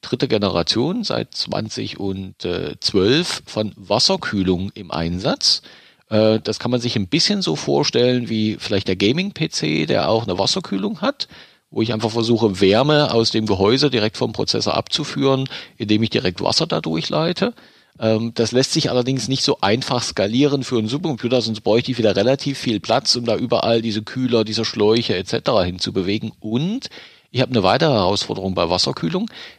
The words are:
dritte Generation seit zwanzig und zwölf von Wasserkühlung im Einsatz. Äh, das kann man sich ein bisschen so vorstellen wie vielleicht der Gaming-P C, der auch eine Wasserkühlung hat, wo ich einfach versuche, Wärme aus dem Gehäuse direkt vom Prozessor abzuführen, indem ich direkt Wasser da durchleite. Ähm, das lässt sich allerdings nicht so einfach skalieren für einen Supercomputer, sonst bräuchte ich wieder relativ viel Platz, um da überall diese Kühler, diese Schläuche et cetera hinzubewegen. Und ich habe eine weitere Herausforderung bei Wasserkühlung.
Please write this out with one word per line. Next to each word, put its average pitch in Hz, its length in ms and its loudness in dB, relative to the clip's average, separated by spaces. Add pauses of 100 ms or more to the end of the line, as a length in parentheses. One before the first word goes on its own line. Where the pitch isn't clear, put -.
dritte 131 240 -4
Generation 123 800 0
seit - 300 -4
zwanzig - 640 -6
und 95 340 -6 (460)
zwölf 123 640 2
von 107 300 -4
Wasserkühlung 101 960 0
im 95 160 -14
Einsatz. 90 720 -2 (480)
Äh, 110 300 4
das 110 180 -4
kann 123 140 -2
man 123 80 0
sich 120 160 -4
ein 101 100 0
bisschen 185 360 0
so 165 120 -2
vorstellen 127 720 2
wie 110 300 0
vielleicht - 300 -2
der 92 80 0
Gaming-P 160 540 0
C, 156 360 -2
der 101 240 0
auch 113 140 2
eine 95 140 -2
Wasserkühlung 196 640 -2
hat, - 280 -4 (400)
wo 110 140 -4
ich 113 100 0
einfach 110 180 -2
versuche, 113 500 2
Wärme 131 520 4
aus 113 200 2
dem 113 120 0
Gehäuse 107 460 2
direkt 113 260 0
vom 113 160 -4
Prozessor 104 420 -2
abzuführen, 135 760 -2 (280)
indem 107 260 0
ich 113 80 0
direkt 92 300 -2
Wasser - 260 0
da 160 140 -4
durchleite. 165 760 -2 (440)
Ähm, 113 360 0
das 113 180 0
lässt 127 200 2
sich - 160 0
allerdings 123 380 0
nicht 131 160 -2
so - 180 0
einfach 120 400 0
skalieren 127 640 0
für 123 160 -2
einen 107 80 0
Supercomputer, 131 560 0
sonst 110 200 -6
bräuchte 113 280 2
ich 123 80 -2
wieder 107 160 6
relativ 131 420 2
viel 110 220 -2
Platz, 117 380 0
um 120 80 -4
da 117 120 2
überall 117 460 2
diese 110 200 -2
Kühler, 117 420 0
diese 107 200 -2
Schläuche 110 520 2
et 95 120 -6
cetera 110 360 2
hinzubewegen. 95 720 -4
Und 151 500 -4 (440)
ich 123 80 0
habe 123 100 0
eine 113 140 2
weitere 135 280 4
Herausforderung 95 640 0
bei 87 160 0
Wasserkühlung. 165 580 -2 (300)